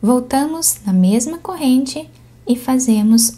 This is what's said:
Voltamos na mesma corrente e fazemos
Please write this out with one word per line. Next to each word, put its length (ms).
Voltamos 840
na 80
mesma 460
corrente 680
e 80
fazemos 840